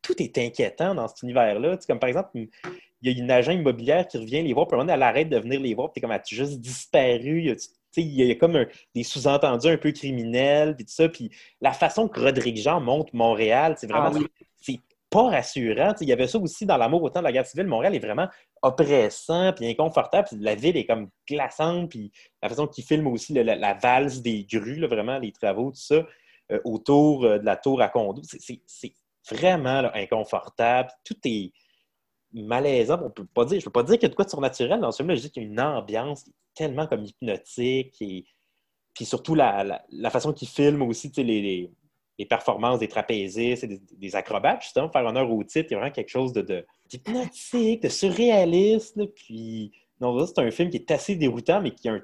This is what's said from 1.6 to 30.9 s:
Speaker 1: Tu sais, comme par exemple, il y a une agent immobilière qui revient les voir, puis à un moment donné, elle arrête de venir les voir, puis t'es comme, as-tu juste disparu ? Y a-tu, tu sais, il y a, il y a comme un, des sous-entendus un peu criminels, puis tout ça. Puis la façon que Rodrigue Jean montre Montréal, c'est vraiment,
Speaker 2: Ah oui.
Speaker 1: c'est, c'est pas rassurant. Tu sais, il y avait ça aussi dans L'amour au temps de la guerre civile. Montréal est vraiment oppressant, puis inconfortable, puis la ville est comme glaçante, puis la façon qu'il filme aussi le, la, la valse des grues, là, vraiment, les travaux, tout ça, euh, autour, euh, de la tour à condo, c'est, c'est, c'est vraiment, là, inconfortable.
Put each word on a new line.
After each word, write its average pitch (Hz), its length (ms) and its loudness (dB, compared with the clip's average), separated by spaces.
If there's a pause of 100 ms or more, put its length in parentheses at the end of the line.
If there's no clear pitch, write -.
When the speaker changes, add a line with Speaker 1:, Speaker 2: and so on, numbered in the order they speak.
Speaker 1:
Tu - 40 -14
sais, - 60 -18
comme 120 120 0
par 127 80 0
exemple, 120 260 -2
il 113 160 -10 (540)
y 127 60 0
a - 20 0
une 123 180 -4
agent 127 220 6
immobilière 147 560 2
qui - 100 -10
revient 117 240 -4
les 156 100 0
voir, 139 140 4
puis - 80 -2
à 117 40 2
un - 20 2
moment 135 120 0
donné, 156 40 4
elle 131 80 2
arrête 135 260 2
de 135 80 2
venir 120 220 -2
les 123 160 -2
voir, 131 160 -4
puis - 100 -10
t'es 123 60 -6
comme, 110 80 -2
as-tu - 180 -8
juste 135 260 -6
disparu ? 127 840 0
Y 143 80 0
a-tu, - 160 -6
tu - 60 -20 (180)
sais, 170 100 -2
il 151 140 -4
y 131 80 6
a, - 20 8
il 123 40 4
y - 20 4
a 110 40 2
comme 170 200 4
un, 123 100 4 (300)
des 120 80 -4
sous-entendus 139 640 2
un 160 100 4
peu 151 140 0
criminels, 139 840 0
puis 117 100 -16
tout - 80 -18
ça. 160 140 4
Puis 131 220 -6 (320)
la 131 100 4
façon 214 360 2
que - 120 -6
Rodrigue 123 380 2
Jean 147 240 0
montre 135 340 0
Montréal, 117 600 4
c'est - 80 -12
vraiment, 117 220 0
Speaker 2:
Ah 151 80 2
oui. 151 100 0 (340)
Speaker 1:
c'est, - 140 -10
c'est 120 60 -10 (320)
pas 233 180 6
rassurant. 127 640 0
Tu 208 80 -6
sais, 156 60 -4
il 135 40 0
y 123 40 6
avait 127 120 2
ça 214 140 -2
aussi 190 260 -6
dans 180 120 4
L'amour 143 260 2
au 131 80 0
temps 175 80 -2
de 170 60 -2
la 131 60 2
guerre 127 140 0
civile. 190 220 -4
Montréal 147 260 0
est 135 60 -2
vraiment 107 280 -2 (360)
oppressant, 143 920 2
puis 117 140 -6
inconfortable, 160 640 0
puis 110 100 -12
la 107 160 0
ville 151 220 0
est 113 80 -2
comme 107 240 -2 (180)
glaçante, 160 640 -4
puis 104 220 -12 (300)
la 104 60 -6
façon 135 180 -2
qu'il 131 180 -12
filme 151 240 2
aussi 117 260 -4
le, 123 100 2
la, 113 120 2
la 101 180 0
valse 127 480 2
des 110 240 -4
grues, 113 340 -6
là, 160 80 -2
vraiment, 120 320 -2
les 107 140 -8
travaux, 110 360 -2
tout 135 120 -14
ça, 160 260 2 (440)
euh, 104 120 -2
autour, 143 640 4
euh, 104 140 6
de 107 60 -6
la 98 120 2
tour 135 240 0
à 101 80 4
condo, 110 340 -2
c'est, - 180 -18
c'est, - 240 -16
c'est - 280 -18 (420)
vraiment, 135 460 2
là, 123 140 0
inconfortable. 117 960 0 (140)